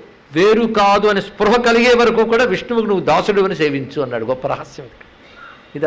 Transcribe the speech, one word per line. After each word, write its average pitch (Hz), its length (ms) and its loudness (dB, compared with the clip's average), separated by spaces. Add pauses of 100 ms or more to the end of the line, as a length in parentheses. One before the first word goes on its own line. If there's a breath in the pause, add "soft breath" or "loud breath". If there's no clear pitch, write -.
(320)
వేరు 214 340 2
కాదు" 208 400 2
అని 202 160 0
స్పృహ 214 340 0
కలిగే 233 380 2
వరకు 226 300 2
కూడా 233 200 0
విష్ణువుకు 226 420 -2
నువ్వు 190 180 -2
దాసుడు 180 380 0
అని 190 140 -2
సేవించు 143 460 -4
అన్నాడు. 123 220 -6
గొప్ప 127 220 -6
రహస్యం 135 400 -10
ఇది. - 1000 -14